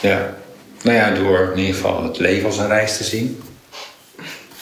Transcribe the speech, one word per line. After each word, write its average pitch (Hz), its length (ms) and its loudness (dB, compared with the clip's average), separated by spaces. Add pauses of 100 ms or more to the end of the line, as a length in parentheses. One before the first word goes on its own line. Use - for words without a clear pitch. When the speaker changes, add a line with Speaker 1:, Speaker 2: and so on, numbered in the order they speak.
Speaker 1:
Ja. - 320 0 (480)
Nou 117 160 4
ja, 104 140 4
door 95 420 2
in 95 60 -2
ieder 95 160 0
geval 87 280 -2
het - 160 -6
leven 92 260 2
als 98 120 0
een 101 100 0
reis 107 300 2
te - 60 -6
zien. 117 380 -4 (720)
Speaker 2:
We - 80 -16 (380)